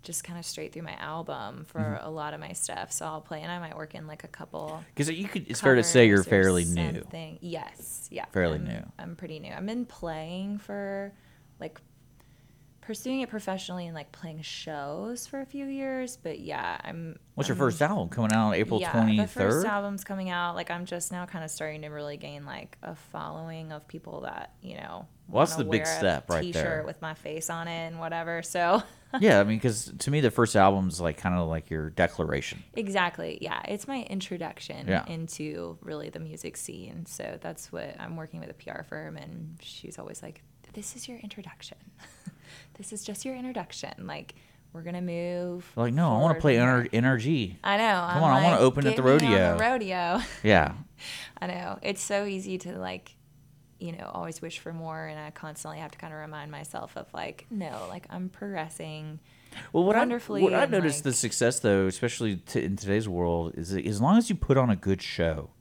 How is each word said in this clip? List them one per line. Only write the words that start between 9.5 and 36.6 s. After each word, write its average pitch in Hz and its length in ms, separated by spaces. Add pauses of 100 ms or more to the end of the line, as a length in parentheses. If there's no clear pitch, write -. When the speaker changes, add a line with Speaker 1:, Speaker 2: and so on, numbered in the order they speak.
Speaker 1:
I've 185 140
been 233 180
playing 180 720
for, 202 540 (460)
like, - 220 (1000)
pursuing 254 400
it 247 80
professionally 190 580
and, 165 80
like, 147 180
playing 160 280
shows 160 880
for 277 140
a 269 60
few 277 200
years. 262 500
But - 220
yeah, 131 440
I'm, 165 360 (160)
Speaker 2:
What's - 140
your 127 80
Speaker 1:
I'm - 20
Speaker 2:
first 139 240
album 151 260
coming 110 240
out 107 220
April 104 260
Speaker 1:
Yeah, 87 120
the 110 340
first - 80
Speaker 2:
twenty-third? 117 320
Speaker 1:
album's 202 380
coming 190 260
out. 175 240
Like, 175 160
I'm 175 160
just 175 260
now 180 140
kinda 160 240
starting 151 320
to 151 60
really 147 280
gain, 143 300
like, - 360
a 170 120
following 160 800
of 151 160
people - 340
that, - 400
you - 140
know, 80 300 (220)
Speaker 2:
Well, 120 140
that's - 100
Speaker 1:
wanna 139 120
Speaker 2:
the 95 60
big 110 140
Speaker 1:
wear 160 100
a 160 40
Speaker 2:
step 87 320
right 82 100
there. 87 220
Speaker 1:
T-shirt - 240
with - 160
my 160 100
face 156 380
on 165 180
it 165 200
and 165 120
whatever. 165 420
So 180 400 (300)
<laughs> 269 80
Speaker 2:
Yeah, 175 200
I 101 40
mean, 107 160
'cause 113 380
to - 120
me, 147 100
the 123 100
first 117 260
album's, 95 440
like, 82 200
kinda 90 220
like 80 280
your 78 200
declaration. 78 720 (120)
Speaker 1:
Exactly. 180 680
Yeah, - 260
it's 202 220
my 269 160
introduction - 840
Speaker 2:
Yeah. 92 180
Speaker 1:
into 156 760
really 151 280
the - 100
music 160 360
scene. - 500